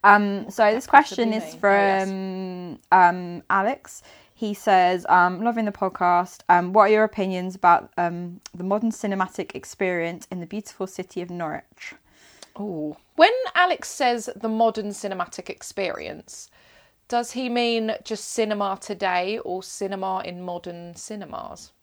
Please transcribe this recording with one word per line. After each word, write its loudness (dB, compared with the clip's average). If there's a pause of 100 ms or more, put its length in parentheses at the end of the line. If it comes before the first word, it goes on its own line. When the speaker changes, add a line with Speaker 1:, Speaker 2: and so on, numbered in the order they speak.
Speaker 1:
Um, 6
so 0
Speaker 2:
That 6
Speaker 1:
this -6
question 4
Speaker 2:
possibly -4
Speaker 1:
is -12
Speaker 2:
mean? -14
Oh, 6
yes. 2
Speaker 1:
from, -8 (140)
um, 4
Alex. -2 (300)
He -6
says, 4
um, 4
"Loving -2
the -2
podcast. -2
Um, 4
what 6
are 6
your 6
opinions -2
about, 4
um, -4 (140)
the -10
modern -2
cinematic -6
experience -4
in -8
the -10
beautiful -10
city -10
of -10
Norwich?" -10 (680)
Speaker 2:
Ooh. -8 (200)
When 6 (240)
Alex 2
says -2
the -6
modern 0
cinematic -8
experience, -10 (600)
does -2
he -6
mean -2
just -10
cinema -2
today -2
or -8
cinema -6
in -12
modern -12
cinemas? -14 (100)